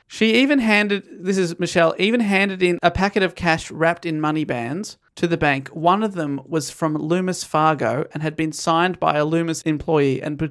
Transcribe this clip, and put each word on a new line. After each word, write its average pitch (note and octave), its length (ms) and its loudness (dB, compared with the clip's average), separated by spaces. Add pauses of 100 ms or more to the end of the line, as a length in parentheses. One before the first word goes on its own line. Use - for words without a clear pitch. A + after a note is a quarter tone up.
She A3 280 2
even C4+ 240 4
handed, G#3 480 2 (180)
this F#3+ 140 0
is E3+ 200 -2
Michelle, E3 400 2
even A3 220 2
handed G3 420 0
in F3 200 2
a F3 80 4
packet G3 320 0
of F#3 120 0
cash E3 360 -2
wrapped E3 340 -2
in D#3 160 -4
money D3+ 240 0
bands C3 540 -6 (160)
to - 120 -2
the E3 120 0
bank. C#3 300 0
One F3 340 2
of G#3+ 120 -2
them C#3+ 300 -4
was D3+ 240 -4
from D#3 260 -2
Loomis E3+ 480 -2
Fargo D3 720 0
and D3+ 100 -8
had D#3 140 -4
been D#3+ 160 -2
signed E3+ 480 0
by D#3 160 2
a D3+ 80 2
Loomis E3 380 0
employee D3 580 0
and D3 160 -6
b-, D#3 140 -4